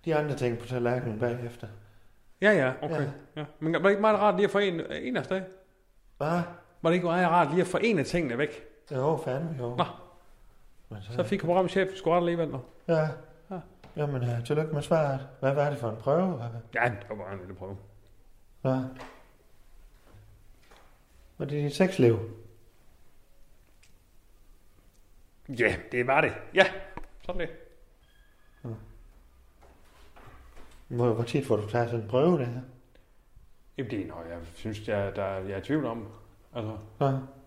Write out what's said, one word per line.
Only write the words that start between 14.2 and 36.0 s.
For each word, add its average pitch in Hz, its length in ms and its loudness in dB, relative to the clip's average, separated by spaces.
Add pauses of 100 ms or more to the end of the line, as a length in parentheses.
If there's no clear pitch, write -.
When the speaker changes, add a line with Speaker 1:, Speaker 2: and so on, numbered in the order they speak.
Speaker 1:
øh, 120 160 -2
tillykke 156 280 0
med 143 80 -2
svaret. 143 460 2 (120)
Hvad 135 120 2
var 143 180 2
det 139 80 -4
for 113 120 -2
en 107 60 -6
prøve? 143 540 0 (240)
Speaker 2:
Ja, 120 100 2
det 117 140 0 (100)
var 107 80 -6
bare 95 160 -10
en 98 60 -8
lille 92 160 -12
prøve. 98 220 -10 (840)
Speaker 1:
Nå. 131 200 0 (2500)
Var 151 80 -4
det 139 40 -6 (140)
dit 143 120 -2
sexliv? 127 420 6 (3250)
Speaker 2:
Ja, 113 280 2 (160)
det 123 140 0
var 135 140 4
det. 127 120 2 (220)
Ja. 185 120 8 (600)
Sådan 180 140 -2
det. 165 80 -4 (1160)
Speaker 1:
Ja. 123 40 -6 (2250)
Hvor, 120 240 2
hvor 113 120 0
tit - 220 -2
får 110 100 4
du 101 120 -2
taget 120 220 0
sådan 113 140 -2
en 101 60 -10
prøve, 151 280 6
det 127 80 -2
her? 120 140 -8 (1160)
Speaker 2:
Jamen, 120 120 -4
det 101 120 -4
er, 82 40 -6
når 82 220 -12
jeg 85 100 -10 (160)
synes, 107 340 -8
jeg, 101 280 0
der, 101 100 -2
jeg 95 240 -4
er 98 60 -4
i 98 40 -4
tvivl 143 240 0
om. 117 240 -6 (460)